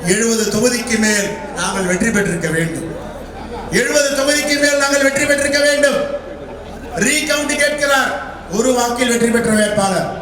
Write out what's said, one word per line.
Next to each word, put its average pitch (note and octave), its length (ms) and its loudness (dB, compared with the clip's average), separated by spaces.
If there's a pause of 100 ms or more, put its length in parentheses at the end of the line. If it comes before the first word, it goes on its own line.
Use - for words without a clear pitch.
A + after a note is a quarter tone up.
(120)
எழுபது A3 320 0 (100)
தொகுதிக்கு A#3 500 0
மேல் G#3 240 0 (300)
நாங்கள் F#3+ 320 -2
வெற்றி F#3+ 220 0
பெற்றிருக்க E3+ 460 0
வேண்டும். D#3+ 280 -4 (920)
எழுபது C#4 380 2
தொகுதிக்கு C#4+ 440 0
மேல் C#4+ 200 2
நாங்கள் C#4 240 2
வெற்றி C#4 240 2
பெற்றிருக்க C#4+ 380 2
வேண்டும். C#4+ 300 2 (1080)
ரீகவுண்ட் D4 560 0
கேட்கிறார், C#4+ 500 2 (460)
ஒரு B3+ 180 4
வாக்கில் A#3+ 360 2
வெற்றி A3+ 200 2
பெற்ற A3 280 2
வேட்பாளர். G3 480 2 (140)